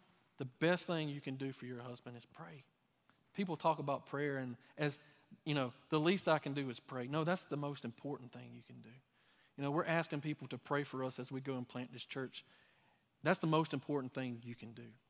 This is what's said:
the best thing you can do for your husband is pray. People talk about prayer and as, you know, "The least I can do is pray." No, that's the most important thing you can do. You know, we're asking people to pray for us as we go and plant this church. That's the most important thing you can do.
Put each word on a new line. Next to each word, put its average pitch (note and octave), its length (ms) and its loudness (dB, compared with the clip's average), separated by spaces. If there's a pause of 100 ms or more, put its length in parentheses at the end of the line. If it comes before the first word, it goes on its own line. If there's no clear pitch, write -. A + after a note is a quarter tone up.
(380)
the C#3+ 80 -4
best E3 400 4
thing D#3 240 0
you C#3+ 120 -4
can C3+ 140 -4
do C3+ 160 -4
for C3 140 -10
your B2 160 -8
husband B2 360 -10
is A#2 80 -16
pray. D#3+ 380 -16 (680)
People F3+ 240 0
talk D#3+ 220 4
about C#3+ 260 0
prayer C#3 320 0
and B2+ 200 -4 (200)
as, D3 220 0 (460)
you D#3 100 2
know, B2+ 180 2 (160)
"The D#3 100 6
least F3+ 280 4
I D#3 120 8
can C#3 140 -4
do C#3 160 0
is A#2+ 100 -6
pray." B2+ 280 -6
No, D3+ 160 2
that's F3 220 2
the D3 120 -2
most C#3+ 280 -4
important C3 460 -6
thing B2 220 -12
you A#2+ 100 -14
can B2 180 -18
do. A2 120 -18 (640)
You C#3 80 -4
know, C#3+ 60 2
we're D3+ 160 2
asking D#3+ 360 2
people D3 260 -4
to C3 100 -6
pray C#3+ 260 0
for C3 200 -4
us B2+ 160 -4
as B2+ 120 -6
we C3+ 80 -4
go C3+ 180 -4
and B2 120 -6
plant B2 240 -8
this B2 100 -10
church. - 400 -6 (800)
That's E3+ 180 4
the E3+ 80 0
most D#3 240 4
important C3+ 400 -2
thing B2 320 -4
you A#2+ 120 -10
can A2+ 180 -14
do. A#2 180 -14 (180)